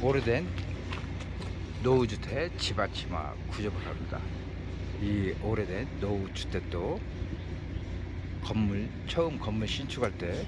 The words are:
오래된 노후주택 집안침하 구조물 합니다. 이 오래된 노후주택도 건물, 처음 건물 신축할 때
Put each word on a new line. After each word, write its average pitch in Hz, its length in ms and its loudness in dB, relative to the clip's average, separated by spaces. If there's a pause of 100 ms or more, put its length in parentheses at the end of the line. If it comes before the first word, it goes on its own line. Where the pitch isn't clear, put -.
오래된 135 440 6 (1400)
노후주택 127 760 4
집안침하 90 760 0 (160)
구조물 101 340 -2
합니다. 78 340 -4 (800)
이 101 320 2 (120)
오래된 104 560 0
노후주택도 95 1000 0 (1400)
건물, 104 460 2 (180)
처음 165 300 4
건물 110 300 0
신축할 120 500 0
때 90 300 0